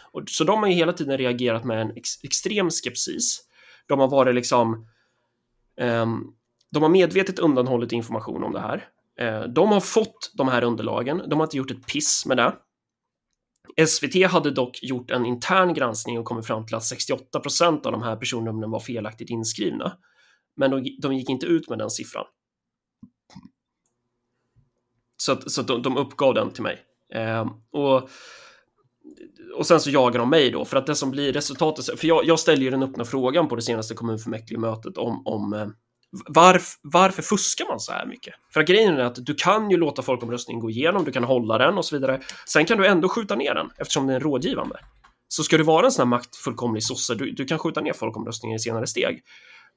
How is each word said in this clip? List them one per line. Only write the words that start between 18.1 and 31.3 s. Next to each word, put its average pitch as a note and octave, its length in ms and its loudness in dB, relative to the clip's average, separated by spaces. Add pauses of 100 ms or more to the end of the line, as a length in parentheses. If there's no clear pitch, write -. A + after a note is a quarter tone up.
personnumren A2+ 560 -6
var A2+ 80 -4
felaktigt A2+ 500 -10
inskrivna. A2+ 680 -4 (580)
Men C3+ 160 2
de, C3+ 300 -4
de C3+ 140 -2
gick B2+ 140 -6
inte C3 160 -2
ut E3+ 240 0
med A2+ 100 -4
den A2 100 -4
siffran. - 360 -8 (3000)
Så - 140 -2
att, - 200 -4
så C3+ 100 -2
att A2+ 60 -4
de, A#2+ 140 -2
de C3 160 -2
uppgav C3+ 360 0
den A2 180 0
till A2+ 120 -10
mig. G2 160 -6 (340)
Ehm, A2+ 340 -4 (240)
och, C3+ 380 2 (1500)
och D#3 100 -2
sen E3 120 6
så C#3+ 100 -2
jagar B2 300 4
de A#2+ 100 2
mig C#3+ 220 6
då, - 140 -4
för - 120 0
att C3 100 0
det D3+ 80 -2
som C3+ 160 -2
blir C#3 220 -2